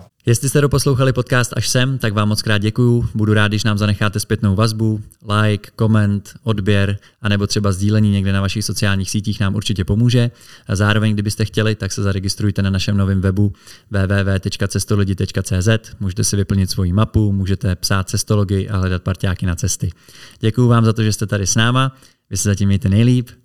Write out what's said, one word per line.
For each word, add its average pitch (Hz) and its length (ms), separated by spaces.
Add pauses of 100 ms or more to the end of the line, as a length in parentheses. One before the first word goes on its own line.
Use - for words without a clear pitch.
(260)
Jestli 123 220
jste 143 120
doposlouchali 135 520
podcast 123 440
až 113 120
sem, 127 300
tak 113 140
vám 104 160
moc 107 140
krát 107 160
děkuju. 120 560
Budu 107 200
rád, 107 140
když 101 160
nám 107 140
zanecháte 104 420
zpětnou 104 340
vazbu, 110 460 (420)
like, 104 340
koment, 104 540 (120)
odběr, 101 540 (260)
anebo 104 240
třeba 101 260
sdílení 104 380
někde 98 220
na 98 80
vašich 98 240
sociálních 98 460
sítích 104 300
nám 98 140
určitě 101 300
pomůže. 120 460 (360)
A 101 100
zároveň, 107 360
kdybyste 104 320
chtěli, 107 300
tak 104 180
se - 100
zaregistrujte 98 600
na 98 80
našem 98 260
novém 95 240
webu 98 320 (380)
w 98 160
w 98 180
w 98 160
tečka 98 280
cestolidi 101 460
tečka 98 280
c 92 200
z. 110 180 (200)
Můžete 95 240
si - 120
vyplnit 98 340
svoji 90 220
mapu, 107 400
můžete 95 440
psát 95 320
cestologii 98 600
a 101 80
hledat 92 260
parťáky 95 440
na 87 80
cesty. 90 360 (500)
Děkuju 120 280
vám 117 160
za 113 80
to, 110 100
že 107 100
jste 104 140
tady 101 200
s - 80
náma. 127 420 (340)
Vy 95 60
se 98 120
zatím 98 200
mějte 98 200
nejlíp 120 420 (140)